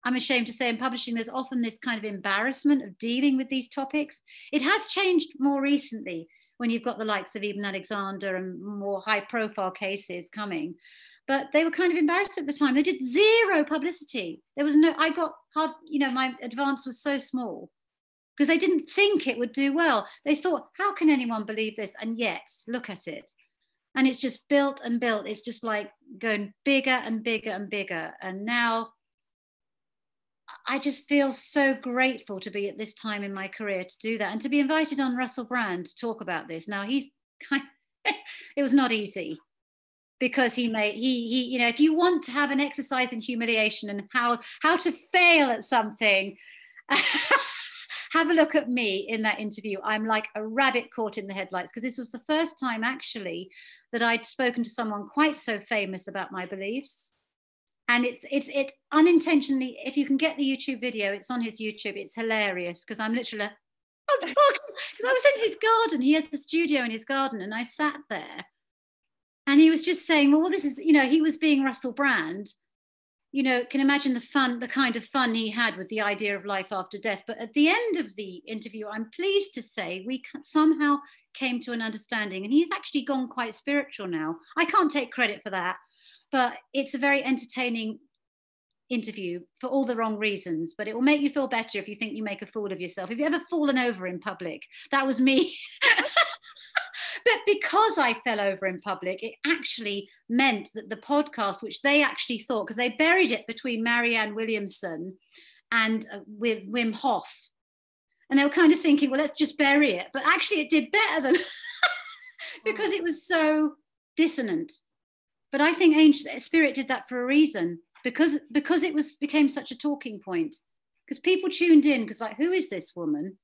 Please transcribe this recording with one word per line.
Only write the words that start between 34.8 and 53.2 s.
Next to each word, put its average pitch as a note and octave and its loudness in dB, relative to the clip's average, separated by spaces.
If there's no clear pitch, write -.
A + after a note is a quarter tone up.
on B3+ -2
Russell B3 -6
Brand F#3 -4
to - -18
talk A3+ -8
about F3 -6
this. E3 -10
Now, G3+ -6
he's C4+ -4
kind C#4 -2
<laughs> - -14
it - -6
was C4 2
not C4 6
easy G3 -4
because B3 2
he A#3+ 0
made, G#3 0
he, A#3+ 0
he, B3 0
you B3 -2
know, A#3+ 4
if A#3+ -2
you D#4 8
want F4 4
to B3 -12
have C#4+ 0
an C#4 2
exercise C4 -2
in A#3 -6
humiliation A3 -2
and G3+ -8
how, A#3+ 0
how E4 4
to F4 0
fail E4+ 4
at A3+ -2
something, G#3 0
<laughs> - -20
have E4 4
a F4 4
look D#4 4
at C#4 2
me A3 -2
in A3 -2
that G#3+ 0
interview. G#3 -8
I'm G#3+ -2
like G#3+ 0
a G#3+ -6
rabbit B3 0
caught G#3+ -4
in G3 -8
the G3 -10
headlights, F#3+ -6
'cause A3+ -10
this B3 -6
was A#3+ -12
the A#3+ -14
first D#4 0
time A#3 -4
actually F#3+ -6